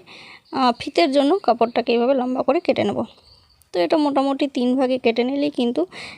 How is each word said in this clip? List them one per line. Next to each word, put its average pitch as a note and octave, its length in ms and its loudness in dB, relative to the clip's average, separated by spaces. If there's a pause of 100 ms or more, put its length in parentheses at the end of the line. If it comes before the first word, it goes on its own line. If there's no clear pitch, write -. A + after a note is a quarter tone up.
(520)
আহ, B3+ 280 0
ফিতের E4 320 0
জন্য C#4+ 320 2
কাপড়টাকে A#3+ 500 0
এইভাবে A#3+ 200 2
লম্বা B3+ 300 -2
করে C#4 160 2
কেটে B3+ 240 0
নেব। G#3 200 -2 (680)
তো F#4 60 -4
এটা E4+ 180 2
মোটামুটি C#4 500 0
তিন B3 280 0
ভাগে C4 220 0
কেটে A#3+ 260 0
নিলেই C#4+ 260 -2
কিন্তু C4 380 -2 (300)